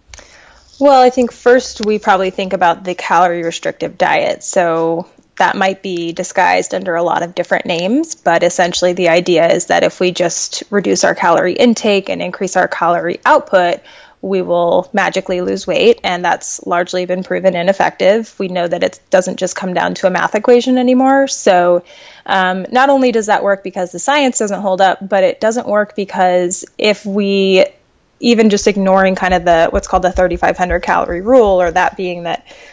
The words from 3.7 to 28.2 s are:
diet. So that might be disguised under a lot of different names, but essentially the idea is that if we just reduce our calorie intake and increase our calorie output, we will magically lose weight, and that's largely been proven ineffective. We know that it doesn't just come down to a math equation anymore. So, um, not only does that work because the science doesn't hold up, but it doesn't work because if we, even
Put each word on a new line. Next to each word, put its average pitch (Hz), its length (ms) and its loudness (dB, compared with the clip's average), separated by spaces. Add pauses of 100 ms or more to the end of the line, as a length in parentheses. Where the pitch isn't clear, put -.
diet. - 460 0
So 165 640 -2 (280)
that 185 180 0
might 190 260 -2
be 170 320 -6
disguised 180 600 -2
under 185 220 -4
a 170 80 -2
lot 170 200 -2
of 175 100 -10
different - 320 -2
names, 208 480 -2
but 170 300 -2
essentially 175 500 0
the 175 160 0
idea 170 380 2
is 175 200 0
that 175 160 0
if 175 160 -2
we 180 120 0
just - 580 -6
reduce 196 340 0
our 175 120 2
calorie 175 380 2
intake 214 560 0
and 175 120 -6
increase 180 340 -6
our 185 120 2
calorie 170 580 -2
output, 190 540 2 (420)
we 190 200 -2
will 175 520 0
magically 185 480 -2
lose 196 260 -6
weight, 202 360 2
and 180 220 -4
that's - 400 -4
largely 180 400 -2
been 180 180 -6
proven 180 320 -2
ineffective. 190 840 0
We 196 80 -4
know 175 200 -4
that 175 160 -2
it 185 160 -4 (120)
doesn't 185 260 0
just 185 180 -6
come 185 200 -6
down 175 200 -2
to - 120 -2
a - 20 4
math 170 240 -2
equation 247 460 2
anymore. 262 480 2
So, 175 560 2 (420)
um, 185 460 -2
not 262 180 4
only 262 220 4
does 214 160 -2
that 196 160 0
work 196 200 -2
because 185 280 -6
the 175 80 -12
science 277 400 0
doesn't 196 220 -4
hold 190 200 0
up, 190 260 2
but 190 160 2
it - 160 0
doesn't 226 280 -2
work 208 280 -2
because 180 720 -2 (140)
if 208 260 0
we, 196 600 2 (540)
even 226 300 4